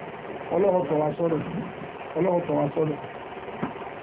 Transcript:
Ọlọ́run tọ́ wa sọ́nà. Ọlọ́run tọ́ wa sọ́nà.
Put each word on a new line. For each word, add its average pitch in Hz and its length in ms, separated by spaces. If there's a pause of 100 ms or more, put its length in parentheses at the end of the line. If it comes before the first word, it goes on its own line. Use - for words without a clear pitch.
(480)
Ọlọ́run 180 380
tọ́ 156 140
wa 151 100
sọ́nà. 160 280 (760)
Ọlọ́run 175 280
tọ́ 151 140
wa 147 120
sọ́nà. 151 280 (1080)